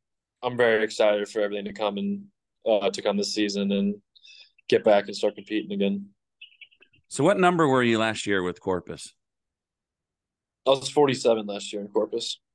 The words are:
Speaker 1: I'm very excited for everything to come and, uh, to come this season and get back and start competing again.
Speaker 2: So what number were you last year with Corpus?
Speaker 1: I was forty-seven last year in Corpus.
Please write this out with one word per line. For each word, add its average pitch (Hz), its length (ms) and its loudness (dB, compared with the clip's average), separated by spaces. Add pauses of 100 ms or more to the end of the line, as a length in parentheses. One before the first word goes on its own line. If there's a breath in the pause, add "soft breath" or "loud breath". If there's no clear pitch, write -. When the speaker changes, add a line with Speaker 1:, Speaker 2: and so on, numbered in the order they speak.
(420)
Speaker 1:
I'm 123 160 -4
very 113 260 4
excited 104 460 0
for 110 120 -4
everything 101 240 -4
to 101 80 -10
come 101 240 -4
and, 101 260 -6 (420)
uh, 101 260 2
to 98 100 -8
come 101 160 0
this 101 160 -4
season 101 400 -2
and 101 220 0 (760 loud breath)
get 113 160 2
back 104 220 4
and 104 80 -10
start 104 200 -2
competing 104 380 -6
again. 101 360 -2 (1000)
Speaker 2:
So - 140 -2
what 196 160 4
number 180 280 4
were 131 160 4
you 117 160 4
last 110 280 -2
year 98 160 0
with 90 180 -6
Corpus? 87 520 -6 (1500)
Speaker 1:
I 131 60 6
was 135 180 0
forty-seven 120 560 2
last 101 280 -10
year 104 80 -8
in 101 60 -12
Corpus. 110 520 -4 (160)